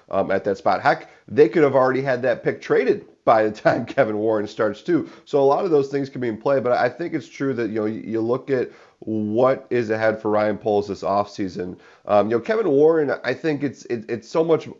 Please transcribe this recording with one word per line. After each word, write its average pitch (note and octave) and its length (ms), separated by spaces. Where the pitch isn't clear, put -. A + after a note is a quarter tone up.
um, F2+ 200
at F#2+ 140
that G2 120
spot. F#2+ 240
Heck, D#3+ 300
they C#3+ 200
could E3 140
have C3+ 120
already B2+ 280
had B2+ 200
that B2 220
pick C#3+ 160
traded F3 440
by A2+ 180
the A2 80
time - 360
<laughs> - 0
Kevin G#2+ 320
Warren G#2+ 280
starts G#2 340
too. E3 300
So C#3+ 160
a C3+ 40
lot D3 200
of F#3 60
those C#3 180
things C#3 200
can C3+ 120
be B2 80
in G#2+ 80
play, C3+ 240
but B2 120
I A2+ 160
think E3 260
it's C#3+ 140
true C#3 260
that, A2+ 140
you A2 120
know, G#2+ 60
you, A2 140
you A2 200
look B2 280
at B2+ 220
what A2 720
is A#2+ 200
ahead A2 300
for G#2+ 100
Ryan G#2+ 260
Poles G#2 320
this F#2+ 140
offseason. F#2 760
Um, G#2 240
you A#2 60
know, A2+ 40
Kevin A3 280
Warren, D3+ 440
I B2 100
think C#3+ 280
it's, C#3 240
it, A#2 220
it's A2+ 200
so E3 160
much D#3+ 240